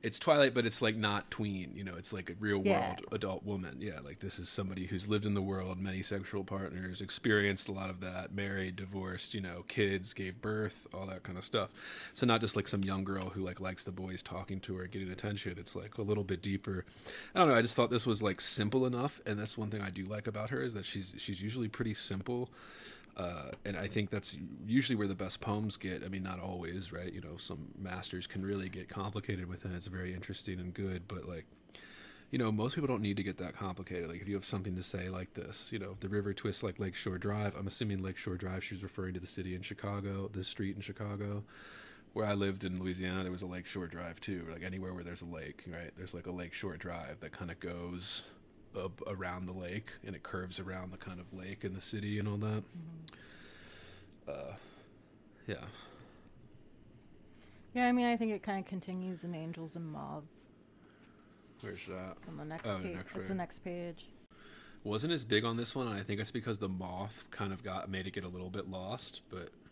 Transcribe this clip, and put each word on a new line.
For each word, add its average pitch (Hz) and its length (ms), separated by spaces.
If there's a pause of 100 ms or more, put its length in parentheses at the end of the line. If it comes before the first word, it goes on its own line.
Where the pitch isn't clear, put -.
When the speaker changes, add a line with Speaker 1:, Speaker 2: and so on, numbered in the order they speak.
Speaker 1:
It's - 160
Twilight, 143 360
but 120 120
it's, 110 160
like, 110 140
not 104 340
tween, 98 460
you 98 80
know, 90 120
it's, 87 180
like, 92 160
a 87 60
real 101 300
Speaker 2:
Yeah. 175 300
Speaker 1:
world - 180
adult 98 300
woman. 92 380
Yeah, 90 180
like, 71 200
this 95 200
is 87 80
somebody 92 380
who's 98 240
lived 107 160
in 104 80
the 98 80
world, 95 360
many 95 240
sexual 98 440
partners, 92 560
experienced 101 680
a 104 60
lot 95 160
of 92 100
that, 92 340
married, 98 440
divorced, 95 560
you 104 80
know, 87 260
kids, 98 460
gave 92 260
birth, 107 540
all 95 140
that 92 160
kind 90 140
of 92 60
stuff. - 280 (420)
So - 120
not 117 140
just, 107 160
like, 104 140
some 98 160
young 95 180
girl 95 260
who, 95 140
like, 90 160
likes 92 240
the - 80
boys 92 320
talking 95 380
to 92 140
her, 92 120
getting 95 240
attention. 98 480
It's, - 160
like, 95 220
a 113 40
little 104 220
bit 92 180
deeper. 95 440 (500)
I 190 40
don't 165 100
know, 127 60
I 117 60
just 117 140
thought 120 140
this 117 160
was, 107 180
like, 98 160
simple 120 460
enough, 123 400
and 104 120
that's 107 200
one 107 120
thing 107 120
I 98 80
do 92 160
like 104 220
about 107 240
her, 131 100
is 123 140
that 95 100
she's, 95 320
she's 95 240
usually 110 260
pretty 110 260
simple. 123 560 (680)
Uh, 87 340 (140)
and 98 100
I 92 120
think 104 240
that's 98 260 (280)
usually 120 300
where 104 120
the 95 80
best 92 260
poems 107 340
get. 92 300
I - 20
mean, 95 160
not 92 160
always, 90 540
right? 90 180
You 92 80
know, 85 160
some - 320 (100)
masters 92 500
can 95 180
really 98 240
get 90 180
complicated 95 640
with 90 160
it. 95 80
It's 90 140
very 92 260
interesting 92 440
and 90 160
good, 92 320
but, 92 220
like, 85 180 (840)
you 135 60
know, 117 120
most 107 260
people 147 120
don't 120 140
need 101 160
to 98 60
get 98 160
that 92 180
complicated. 90 500
Like, 87 140
if 95 80
you 101 60
have 92 100
something 98 320
to 92 60
say 92 260
like 92 240
this, - 360
you 113 100
know, 95 200
"The 98 80
river 101 260
twists - 300
like 95 160
Lakeshore 92 380
Drive." 101 400
I'm 98 100
assuming 101 340
Lakeshore 95 360
Drive, 92 260
she's 95 200
referring 92 320
to 92 40
the 92 80
city 90 260
in 90 100
Chicago, 98 680
the 98 120
street 98 340
in 101 40
Chicago. 101 600 (720)
Where 107 140
I 104 80
lived 98 280
in 90 160
Louisiana, 92 440
there 90 100
was 90 80
a 92 60
Lakeshore 90 400
Drive 85 340
too. 90 280
Like, 82 140
anywhere 92 300
where 87 100
there's 87 200
a - 20
lake, 80 420
right? 85 300
There's, 90 160
like, 87 140
a 90 40
Lakeshore 87 460
Drive 85 420
that - 180
kinda 82 180
goes 87 680 (540)
ab-, 92 300
around 92 400
the 90 60
lake, 92 360 (160)
and 98 100
it - 60
curves 92 380
around 92 320
the 92 60
kind 90 220
of 90 140
lake 95 300
and 95 120
the 95 60
city 104 380
and 104 80
all 104 100
that. 107 260
Speaker 2:
Mm-hmm. 165 320 (1300)
Speaker 1:
Uh, 69 260 (920)
yeah. - 180 (2000)
Speaker 2:
Yeah, 247 140
I 247 40
mean, 247 140
I 233 100
think 226 160
it 202 120
kinda 196 180
continues 185 640
in 175 100
Angels 160 420
and 170 160
Moths. 147 580 (1120)
Speaker 1:
Where's 95 260
that? 92 300 (100)
Speaker 2:
On 156 100
the 147 80
next 156 240
Speaker 1:
Oh, 98 80
the 92 120
Speaker 2:
page. 175 80
Speaker 1:
next - 180
Speaker 2:
It's 190 120
the 196 60
Speaker 1:
page. 190 40
Speaker 2:
next 175 220
page. 175 500 (760)
Speaker 1:
Wasn't 107 280
as 139 140
big 110 200
on 117 120
this 117 160
one, 127 140
and 104 100
I 101 60
think 101 180
it's 107 100
because 110 280
the 101 100
moth 92 600
kind 98 200
of 92 120
got, 95 260
made 95 160
it 95 60
get 95 120
a 92 40
little 90 240
bit 92 180
lost, 95 520 (100)
but 90 180 (220)